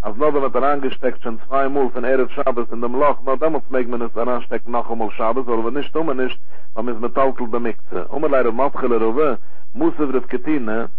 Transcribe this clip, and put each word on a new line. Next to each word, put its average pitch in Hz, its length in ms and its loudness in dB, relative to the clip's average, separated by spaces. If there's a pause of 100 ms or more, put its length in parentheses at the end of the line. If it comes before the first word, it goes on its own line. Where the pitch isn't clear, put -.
als 104 160 0
noch, 147 160 2
wenn 143 100 2
man 131 100 0
da 123 80 2
reingesteckt, 135 600 0
schon 113 260 0
zweimal 135 420 0
von 120 140 -2
Erev 127 280 2
Shabbos 131 380 0
in 117 100 -2
dem 120 140 0
Loch, 143 280 2
nur 131 140 0
dann 156 160 0
muss 139 160 0
man 120 340 0
es 110 140 -2
reinstecken, 120 540 -2
noch 120 180 0
einmal 113 220 0
Shabbos, 120 380 0
aber 113 160 0
wenn 117 100 0
nicht, 139 180 0
tun 160 140 0
wir 143 80 0
nicht, 127 240 0 (380)
dann 110 80 0
müssen 120 180 0
wir 117 100 0
Taltel 131 360 0
der 113 100 0
Mikze. 107 500 0
Und 143 140 -2
wir 156 60 0
leider 127 240 2
Matchele 123 480 0
Rove, 117 380 0 (340)
muss 165 260 0
auf 139 160 0
Rav 123 140 0
Ketine 120 600 0 (100)